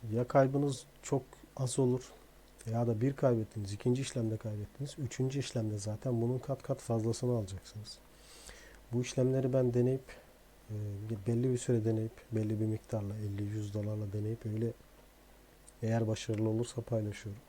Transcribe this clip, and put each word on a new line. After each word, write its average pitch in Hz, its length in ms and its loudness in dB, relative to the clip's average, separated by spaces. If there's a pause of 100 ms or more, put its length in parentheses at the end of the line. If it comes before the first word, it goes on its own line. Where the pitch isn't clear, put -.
(100)
ya 117 180 0
kaybınız 139 580 4 (160)
çok 131 200 0 (340)
az 127 220 -2
olur 127 340 2 (580)
ya 117 160 2
da 113 140 2
bir 135 160 2
kaybettiniz, 110 560 2
ikinci 123 300 2
işlemde 113 340 -2
kaybettiniz, 107 640 -8
üçüncü 131 400 -2
işlemde 110 400 -2
zaten 107 440 -2
bunun 123 160 2
kat 135 240 -6
kat - 180 -4
fazlasını 117 520 0
alacaksınız. 104 680 -6 (920)
Bu 120 100 2
işlemleri 131 500 2
ben 127 220 4
deneyip, 127 420 2 (540)
e, 104 560 -4
belli 120 260 4
bir 123 60 2
süre 117 260 2
deneyip, 110 280 2 (200)
belli 110 280 2
bir 110 60 4
miktarla, 107 500 -2
elli, 104 260 -2
yüz 104 320 -4
dolarla 107 380 -2
deneyip 107 340 -2
öyle 110 260 0 (1080)
eğer 113 260 2
başarılı 110 400 0
olursa 117 340 -2
paylaşıyorum. 107 680 -4